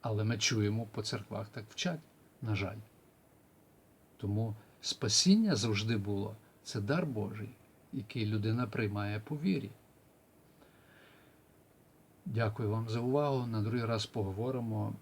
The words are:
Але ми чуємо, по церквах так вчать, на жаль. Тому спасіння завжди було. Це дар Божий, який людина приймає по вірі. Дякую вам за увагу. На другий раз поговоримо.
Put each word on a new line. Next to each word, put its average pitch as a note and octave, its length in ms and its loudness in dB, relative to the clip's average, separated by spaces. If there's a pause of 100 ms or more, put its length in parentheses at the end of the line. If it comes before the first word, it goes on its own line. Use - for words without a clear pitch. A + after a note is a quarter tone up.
Але G#2+ 220 0
ми A2+ 140 2
чуємо, G#2+ 480 2
по A2 160 -8
церквах G#2+ 480 -6
так G#2+ 200 -12
вчать, E3+ 300 -4 (420)
на A2 140 0
жаль. G2+ 220 -2 (1400)
Тому G#2+ 380 -2 (260)
спасіння F#3+ 760 6
завжди A2 420 2
було. G2 380 -2 (280)
Це - 180 -6
дар D3 240 2
Божий, G#2 440 -4 (440)
який A2+ 320 -4
людина A2 420 0
приймає G#2 520 -2
по D3 160 -8
вірі. D3+ 360 0 (2500)
Дякую A2+ 440 0
вам A2+ 200 -2
за A2+ 100 0
увагу. C3 480 2
На A2+ 140 0
другий A#2 240 0
раз A2+ 200 0
поговоримо. A2 960 -2